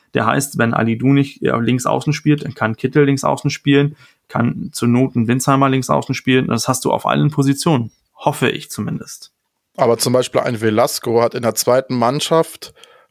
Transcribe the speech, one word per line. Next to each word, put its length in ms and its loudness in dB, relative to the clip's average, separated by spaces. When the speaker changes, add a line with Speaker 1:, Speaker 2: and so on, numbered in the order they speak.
Speaker 1:
Der 100 0
heißt, 320 -2
wenn 160 0
Ali 240 0
Du 160 2
nicht, 300 0
äh, 160 2
links 260 0
außen 280 0
spielt, 300 0
dann 120 -8
kann 200 -4
Kittel 300 2
links 180 0
außen 280 -2
spielen, 440 2
kann 460 -4
zur 140 -2
Not 280 2
ein 120 0
Winsheimer 420 2
links 220 -2
außen 240 -2
spielen. 320 0
Das 200 -2
hast 180 -2
du 60 0
auf 140 -2
allen 240 2
Positionen, 600 0
hoffe 340 -2
ich 220 -8
zumindest. 600 -10
Speaker 2:
Aber 220 2
zum 140 -2
Beispiel 280 0
ein 200 -4
Velasco 600 0
hat 140 0
in 80 -6
der 100 0
zweiten 420 0
Mannschaft 800 -2